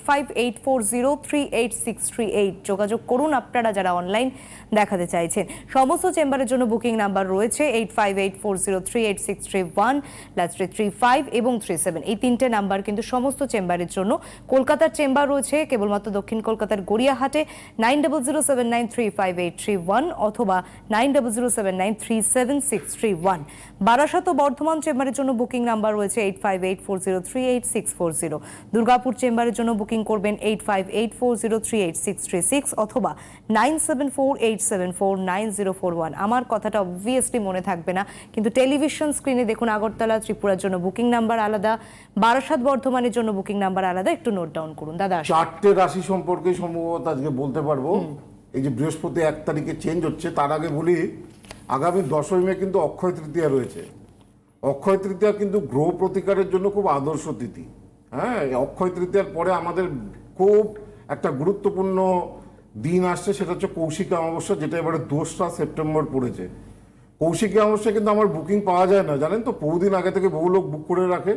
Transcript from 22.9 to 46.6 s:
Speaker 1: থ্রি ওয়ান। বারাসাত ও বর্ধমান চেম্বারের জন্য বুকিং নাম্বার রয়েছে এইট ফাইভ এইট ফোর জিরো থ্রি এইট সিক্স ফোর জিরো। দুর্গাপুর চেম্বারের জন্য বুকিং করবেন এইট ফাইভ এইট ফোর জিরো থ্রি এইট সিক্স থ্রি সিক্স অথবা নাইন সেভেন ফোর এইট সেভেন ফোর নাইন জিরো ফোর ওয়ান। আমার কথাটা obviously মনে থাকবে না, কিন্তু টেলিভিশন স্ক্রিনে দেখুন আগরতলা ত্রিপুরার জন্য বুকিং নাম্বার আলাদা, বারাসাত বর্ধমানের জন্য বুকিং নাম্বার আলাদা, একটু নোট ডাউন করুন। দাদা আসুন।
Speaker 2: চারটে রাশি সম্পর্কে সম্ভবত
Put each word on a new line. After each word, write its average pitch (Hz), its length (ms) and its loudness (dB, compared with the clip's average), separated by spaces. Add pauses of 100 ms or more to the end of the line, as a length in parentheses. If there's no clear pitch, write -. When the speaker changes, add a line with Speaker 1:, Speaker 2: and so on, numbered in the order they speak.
Speaker 1:
থ্রি 214 160 0
ওয়ান। 170 300 0 (380)
বারাসাত 294 460 4
ও 349 60 4
বর্ধমান 294 480 2
চেম্বারের 269 320 0
জন্য 269 180 0
বুকিং 240 320 0
নাম্বার 220 280 2
রয়েছে 208 300 0
এইট 196 200 -2
ফাইভ 190 220 0
এইট 185 220 -2
ফোর 190 140 -2
জিরো 185 200 0
থ্রি 214 260 -4
এইট 247 200 0
সিক্স - 320 -4
ফোর 170 140 0 (100)
জিরো। 151 180 -4 (340)
দুর্গাপুর 240 400 4
চেম্বারের 233 400 0
জন্য 233 180 0
বুকিং 220 320 -2
করবেন 208 380 0
এইট 214 220 0
ফাইভ 190 260 0
এইট 220 300 -2
ফোর 247 160 2
জিরো 220 240 0
থ্রি 214 220 0
এইট 165 140 -2
সিক্স - 320 -6
থ্রি 180 140 -2
সিক্স 277 320 0
অথবা 202 420 -2 (340)
নাইন 240 300 4
সেভেন 285 300 0
ফোর 269 280 0
এইট 220 240 0
সেভেন 185 300 0
ফোর 196 260 0
নাইন 190 340 -2
জিরো 190 220 -2
ফোর 185 200 -2
ওয়ান। 160 200 -2
আমার 233 360 0
কথাটা 214 320 0
obviously 208 600 -2
মনে 185 200 -2
থাকবে 180 320 -2
না, 190 120 -2 (280)
কিন্তু 220 160 0
টেলিভিশন 277 600 2
স্ক্রিনে 247 340 0
দেখুন 220 240 0
আগরতলা 220 500 0
ত্রিপুরার 202 380 0
জন্য 185 200 -2
বুকিং 190 320 0
নাম্বার 233 300 2
আলাদা, 214 400 0 (380)
বারাসাত 262 420 4
বর্ধমানের 247 520 2
জন্য 220 200 0
বুকিং 196 260 -4
নাম্বার 190 280 0
আলাদা, 185 260 0
একটু 247 200 -2
নোট 170 220 -2
ডাউন 156 200 -8
করুন। 156 240 -10
দাদা 185 220 0
আসুন। 160 160 0
Speaker 2:
চারটে 170 380 4
রাশি 185 280 4
সম্পর্কে 175 520 0
সম্ভবত 170 540 -4